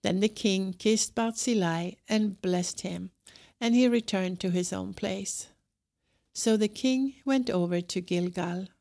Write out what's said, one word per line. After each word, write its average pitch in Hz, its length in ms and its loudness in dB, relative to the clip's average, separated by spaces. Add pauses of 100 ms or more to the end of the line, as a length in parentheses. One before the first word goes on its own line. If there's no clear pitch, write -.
Then 190 180 0
the 214 80 4
king 190 460 0
kissed - 420 0
Barzillai 196 760 0 (160)
and 214 320 0
blessed 180 400 -2
him, 180 300 -8 (480)
and 233 140 2
he 247 140 6
returned 190 540 0
to 185 100 0
his 180 220 -2
own 190 200 -6
place. 190 540 -6 (880)
So 220 240 2
the 208 100 2
king 262 560 0
went 269 260 2
over 175 300 0
to 175 220 -6
Gilgal 175 680 -4 (140)